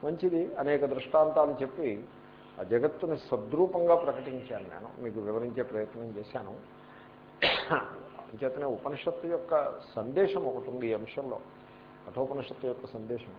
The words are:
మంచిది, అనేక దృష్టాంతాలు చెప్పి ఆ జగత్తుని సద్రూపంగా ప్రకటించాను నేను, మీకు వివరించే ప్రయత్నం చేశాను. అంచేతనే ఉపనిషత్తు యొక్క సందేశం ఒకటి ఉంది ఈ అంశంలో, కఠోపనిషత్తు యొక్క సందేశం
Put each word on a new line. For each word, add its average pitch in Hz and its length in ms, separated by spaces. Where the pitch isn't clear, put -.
మంచిది, 170 500
అనేక 143 280
దృష్టాంతాలు 147 640
చెప్పి 120 420
ఆ - 20
జగత్తుని 135 540
సద్రూపంగా 170 800
ప్రకటించాను 127 720
నేను, 92 380
మీకు 110 180
వివరించే 113 420
ప్రయత్నం 107 420
చేశాను. 107 500
అంచేతనే 131 460
ఉపనిషత్తు 139 600
యొక్క 165 540
సందేశం 135 480
ఒకటి 127 260
ఉంది 123 160
ఈ 113 80
అంశంలో, 110 420
కఠోపనిషత్తు 131 580
యొక్క - 200
సందేశం 113 520